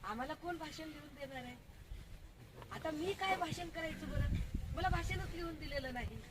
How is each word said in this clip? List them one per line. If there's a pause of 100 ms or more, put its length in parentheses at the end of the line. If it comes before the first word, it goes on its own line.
आम्हाला
कोण
भाषण
लिहून
देणार
आहे? (1160)
आता
मी
काय
भाषण
करायचं
बरं? (400)
मला
भाषणच
लिहून
दिलेलं
नाही. (120)